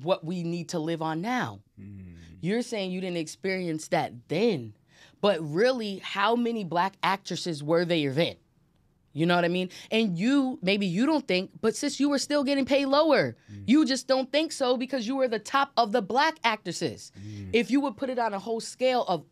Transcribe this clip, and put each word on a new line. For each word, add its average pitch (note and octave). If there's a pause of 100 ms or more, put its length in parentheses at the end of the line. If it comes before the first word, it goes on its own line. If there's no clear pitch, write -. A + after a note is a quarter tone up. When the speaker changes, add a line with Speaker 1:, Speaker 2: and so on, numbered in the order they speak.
Speaker 1:
what E3
we F3
need E3+
to F3+
live D#3+
on D#3+
now. F3 (200)
Speaker 2:
Mm. F#2+ (260)
Speaker 1:
You're G#3
saying G3+
you F#3
didn't F3+
experience E3+
that D#3 (160)
then. D3+ (480)
But G3
really, G3+
how G3+
many A#3
black F3
actresses E3+
were E3
there D3+
then? B2+ (800)
You D#3
know F3
what F3
I E3+
mean? F3+ (200)
And A3
you, C4
maybe G3
you F#3+
don't D4+
think, F3+ (100)
but A3
sis, -
you C#4+
were C#4
still D4
getting C#4
paid C#4
lower. C4+ (160)
Speaker 2:
Mm. G2+
Speaker 1:
You D4+
just B3+
don't C4
think D#4
so B3+
because B3+
you C4+
were C4
the A3
top C#4
of A3+
the A#3+
black C#4+
actresses. F3
Speaker 2:
Mm. G#2
Speaker 1:
If A3+
you C#4
would C#4
put C4
it B3
on A3+
a G3
whole A3+
scale B3
of E3+